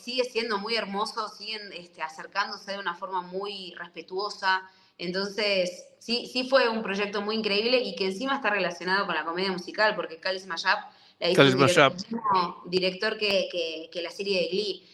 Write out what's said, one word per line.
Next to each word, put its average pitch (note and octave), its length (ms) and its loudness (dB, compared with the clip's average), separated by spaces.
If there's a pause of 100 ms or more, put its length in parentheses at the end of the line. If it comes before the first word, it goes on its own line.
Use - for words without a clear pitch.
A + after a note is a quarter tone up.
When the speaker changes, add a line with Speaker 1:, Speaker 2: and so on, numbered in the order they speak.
Speaker 1:
sigue A#3+ 220 -2
siendo A3 320 -2
muy G#3+ 180 -2
hermoso, G#3+ 540 -2
siguen, G#3 440 -12
este, F3 280 -14
acercándose G3 720 -6
de G3+ 60 -6
una F3+ 160 -4
forma F#3 260 -4
muy F#3+ 560 -8
respetuosa. F#3+ 920 -4 (280)
Entonces, F#3+ 880 -2 (140)
sí, - 320 -4
sí B3+ 180 -2
fue C4 180 6
un A3+ 160 -2
proyecto G3+ 380 -2
muy G#3 160 -2
increíble G#3+ 420 2
y G3+ 160 -4
que F#3+ 120 0
encima B3+ 280 -2
está B3+ 140 0
relacionado F#3 560 0
con F3 100 -2
la D#3 80 -2
comedia F3+ 300 -2
musical, F#3 420 0
porque D#3+ 240 -6
Cali F#3+ 200 -4
Smash F#3 260 -6
Up G3 140 2 (400)
la F3 100 0
hizo F3 80 4
Speaker 2:
Cali C#3 140 10
Speaker 1:
un - 20 -
Speaker 2:
Smash C3 160 6
Speaker 1:
director, D3 180 8
Speaker 2:
Up. - 160 0
Speaker 1:
mismo F#3+ 640 0
director F#3 520 -2
que, G3 320 2
que, E3 420 -6
que F3 100 -8
la E3 100 -8
serie G3 300 -2
de E3 80 0
Glee. G3 440 -4